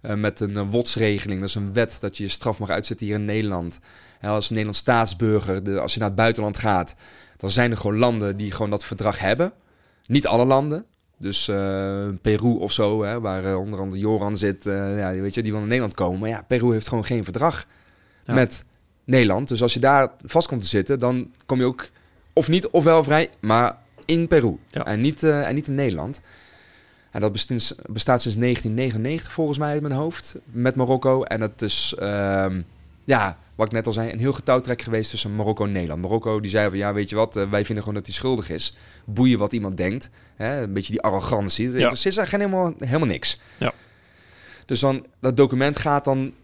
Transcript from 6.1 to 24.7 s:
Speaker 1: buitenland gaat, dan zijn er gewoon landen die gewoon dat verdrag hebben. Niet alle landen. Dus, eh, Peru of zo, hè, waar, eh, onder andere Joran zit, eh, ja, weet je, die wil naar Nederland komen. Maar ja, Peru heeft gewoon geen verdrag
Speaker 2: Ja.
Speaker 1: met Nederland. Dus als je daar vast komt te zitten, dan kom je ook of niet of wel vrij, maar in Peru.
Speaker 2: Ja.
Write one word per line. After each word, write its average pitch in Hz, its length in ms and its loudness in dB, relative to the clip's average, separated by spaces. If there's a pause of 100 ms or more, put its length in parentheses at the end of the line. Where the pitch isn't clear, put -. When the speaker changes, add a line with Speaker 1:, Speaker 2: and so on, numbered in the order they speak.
Speaker 1:
buitenland 110 400 0
gaat, 95 380 0 (420)
dan 95 120 -6
zijn 120 220 2
er 110 60 -4
gewoon 107 200 -2
landen 110 400 0
die 104 140 -6
gewoon 104 180 -4
dat 101 160 -4
verdrag 101 340 -4
hebben. 123 320 0 (540)
Niet 139 220 2
alle 117 180 4
landen. 147 400 2 (340)
Dus, - 280 -2
eh, 98 580 -2 (160)
Peru 107 280 2
of 104 220 0
zo, 107 320 2
hè, 110 160 -4
waar, 95 260 -4
eh, 95 140 0
onder 101 200 -6
andere 95 220 -6
Joran 104 360 0
zit, 98 280 -2
eh, 98 320 -2
ja, 95 160 -2
weet 95 200 -4
je, 120 80 -2
die 107 100 -2
wil 107 80 -4
naar 104 100 -4
Nederland 117 260 0
komen. 92 240 -2
Maar 107 100 -4
ja, 107 180 -8
Peru 123 240 2
heeft 110 160 0
gewoon 113 180 -2
geen 117 180 -2
verdrag 139 420 -2 (580)
Speaker 2:
Ja. 131 100 -4
Speaker 1:
met 131 300 2 (400)
Nederland. 123 440 4
Dus 117 140 0
als 120 120 4
je 120 60 -2
daar 135 320 6 (140)
vast - 220 2
komt 123 140 -4
te 92 60 -4
zitten, 104 320 0
dan 123 320 -2 (140)
kom 127 140 0
je 127 60 4
ook 127 240 -2 (440)
of 156 140 4
niet 175 200 2
of 175 160 4
wel 160 200 6
vrij, 151 260 2 (100)
maar 113 380 2 (280)
in 165 220 2
Peru. 123 300 4 (100)
Speaker 2:
Ja. - 180 -6